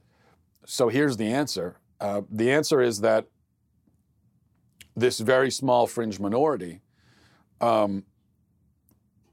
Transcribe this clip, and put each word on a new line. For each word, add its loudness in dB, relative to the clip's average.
So -2
here's 0
the -2
answer. -4
Uh, -4
the 0
answer 2
is 0
that 2
this 0
very 2
small 2
fringe -6
minority, -2
um, 2